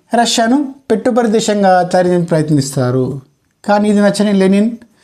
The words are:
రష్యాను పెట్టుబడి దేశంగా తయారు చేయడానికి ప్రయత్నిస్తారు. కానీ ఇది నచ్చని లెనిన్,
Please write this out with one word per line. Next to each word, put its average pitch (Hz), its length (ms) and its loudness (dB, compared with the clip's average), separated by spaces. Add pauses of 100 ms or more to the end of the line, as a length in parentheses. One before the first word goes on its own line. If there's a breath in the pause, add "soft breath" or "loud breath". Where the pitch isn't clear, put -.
(160)
రష్యాను 240 600 0 (160)
పెట్టుబడి 233 360 0
దేశంగా 202 560 2
తయారు 180 240 0
చేయడానికి 175 220 0
ప్రయత్నిస్తారు. 139 920 -2 (440)
కానీ 208 240 0
ఇది 208 100 2
నచ్చని 202 340 0
లెనిన్, 196 440 2 (260 soft breath)